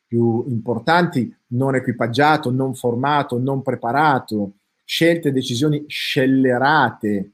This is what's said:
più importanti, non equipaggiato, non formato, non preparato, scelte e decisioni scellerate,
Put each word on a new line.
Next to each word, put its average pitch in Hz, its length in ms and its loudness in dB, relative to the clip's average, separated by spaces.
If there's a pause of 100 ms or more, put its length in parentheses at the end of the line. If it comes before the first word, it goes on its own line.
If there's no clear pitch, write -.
più 117 420 0
importanti, 120 880 0 (140)
non 135 260 0
equipaggiato, 127 760 0
non 131 240 -2
formato, 127 640 -2
non 135 240 -2
preparato, 120 920 0 (320)
scelte 165 440 0
e 139 40 0
decisioni 135 540 -2
scellerate, 131 1500 0